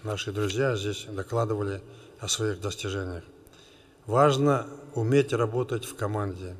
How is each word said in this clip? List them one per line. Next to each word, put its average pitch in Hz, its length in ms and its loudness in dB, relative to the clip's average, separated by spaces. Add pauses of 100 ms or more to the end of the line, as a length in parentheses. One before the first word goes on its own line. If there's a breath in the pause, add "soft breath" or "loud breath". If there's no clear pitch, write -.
наши 104 280 -4
друзья 107 460 0
здесь 98 280 -4
докладывали 104 760 -2 (380 loud breath)
о 107 100 -8
своих 104 320 0
достижениях. 95 600 -4 (800 loud breath)
Важно 135 640 4 (280)
уметь 131 380 4
работать 117 500 0
в - 120 -10
команде 98 640 -4